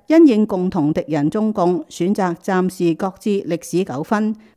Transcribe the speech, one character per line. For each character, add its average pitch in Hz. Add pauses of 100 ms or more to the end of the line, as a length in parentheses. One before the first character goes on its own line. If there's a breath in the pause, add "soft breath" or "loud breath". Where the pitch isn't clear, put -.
因 330
應 214
共 185
同 151
敵 175
人 151
中 214
共， 180
選 180
擇 180
暫 185
時 175
擱 190
置 - (180)
歷 165
史 180
糾 131
紛， 214 (220 loud breath)